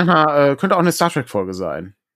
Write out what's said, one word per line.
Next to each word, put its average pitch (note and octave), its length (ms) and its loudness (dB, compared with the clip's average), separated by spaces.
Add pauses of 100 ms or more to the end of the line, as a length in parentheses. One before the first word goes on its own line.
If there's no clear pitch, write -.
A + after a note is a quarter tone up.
nach D#3 200 4
einer, C#3+ 240 4
äh, C#3 40 0
könnte F#3+ 200 0
auch F3+ 60 2
eine F3 100 2
Star E3+ 180 0
Trek-Folge G2 440 -4
sein. F#2 420 -8 (200)